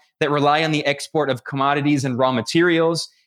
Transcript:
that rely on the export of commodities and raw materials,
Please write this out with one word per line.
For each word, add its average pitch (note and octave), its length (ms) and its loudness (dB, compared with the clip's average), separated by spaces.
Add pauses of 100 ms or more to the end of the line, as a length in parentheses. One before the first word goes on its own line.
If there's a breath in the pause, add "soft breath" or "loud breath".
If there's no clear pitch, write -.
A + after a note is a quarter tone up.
(200 soft breath)
that D#3 100 0
rely D3 340 2
on D#3+ 80 0
the D3+ 140 0
export C#3+ 460 -2
of B2 120 -4
commodities C#3+ 600 0
and B2 140 -4
raw C3 120 2
materials, E3 800 0 (180 soft breath)